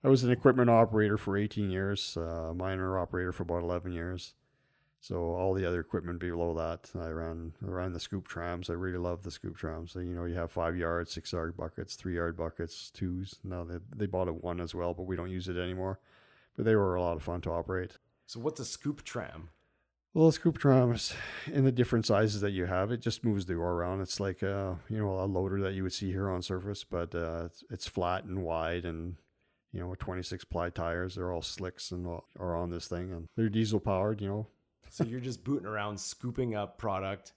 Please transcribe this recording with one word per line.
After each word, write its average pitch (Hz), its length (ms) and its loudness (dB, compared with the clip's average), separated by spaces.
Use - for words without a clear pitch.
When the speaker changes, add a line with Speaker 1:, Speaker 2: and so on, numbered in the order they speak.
Speaker 1:
I 135 40 6
was 131 160 8
an 123 80 6
equipment 123 380 8
operator 107 460 8
for 98 200 0
eighteen 104 340 2
years, 98 460 0
uh, 82 380 -2
miner 95 440 0
operator 90 340 0
for 90 120 -4
about 85 180 0
eleven 87 300 -2
years. 87 420 -6
So - 160 -6
all 87 380 2
the 95 120 2
other 87 140 2
equipment 85 400 -4
below 85 340 0
that, 82 420 -4
I 82 120 -6
ran, 82 440 -6
I 95 40 -6
ran 90 220 -4
the 85 60 -6
scoop - 300 -6
trams. 87 420 -6
I 85 40 0
really 90 240 -2
love 87 260 -2
the 87 80 -8
scoop - 240 -10
trams. 80 360 -6
So, 90 60 -8
you 87 160 -4
know, 87 120 -4
you 85 100 -2
have 85 160 -2
five 85 240 0
yard, 85 320 0
six - 240 -8
yard 85 240 -2
buckets, - 400 -8
three 92 180 -4
yard 85 220 0
buckets, 82 560 -6
twos. 92 500 -4
Now 90 220 -6
they, 87 140 -8
they 104 100 0
bought 92 220 2
a 82 40 -2
one 87 280 -4
as 85 160 -6
well, 87 180 0
but 90 120 -8
we 92 100 -2
don't 90 140 -4
use 92 180 -4
it 87 80 -2
anymore. 92 420 -2
But 113 100 2
they 110 100 8
were 98 180 6
a 90 80 2
lot 85 140 2
of 78 80 -6
fun 87 180 -2
to 90 80 -4
operate. 90 480 -4
Speaker 2:
So - 120 -12
what's 139 220 -4
a 120 40 -6
scoop - 380 -6
tram? 85 460 -8
Speaker 1:
Well, 160 140 10
a 151 40 8
scoop - 260 2
tram 127 340 8
is - 220 -2
in 143 160 4
the 131 80 6
different 120 340 4
sizes 104 360 4
that 101 100 2
you 90 140 2
have. 95 260 2
It 120 80 -4
just - 240 -4
moves 101 220 2
the 90 80 0
ore 85 180 0
around. 90 300 0
It's - 180 -4
like 98 220 0
a, 98 360 0
you 110 100 -2
know, 98 220 0
a 95 60 2
loader 95 360 0
that 95 100 0
you 95 100 -2
would 92 120 -2
see 95 180 -2
here 98 180 0
on 90 120 -2
surface, 95 420 -4
but, 85 280 -4
uh, 85 340 -4
it's, - 240 -16
it's - 180 -8
flat 90 340 0
and 92 220 -4
wide 82 400 0
and, 82 320 -4
you 90 80 -6
know, 90 180 -6
twenty-six 92 460 -6
ply 87 260 -2
tires. 87 460 -2
They're 90 160 -2
all 85 100 -2
slicks - 480 -8
and 90 160 -6
all, 85 220 -8
are 87 160 -2
on 87 160 -2
this 85 160 -6
thing, 90 240 -4
and 85 160 -8
they're 110 120 4
diesel 107 320 4
powered, 104 400 0
you 101 80 -4
know. 107 180 -4
Speaker 2:
So - 140 -2
you're 120 160 -6
just 123 220 -8
booting 120 240 -2
around, 104 320 -4
scooping 120 560 -4
up 101 220 -4
product. 95 600 -4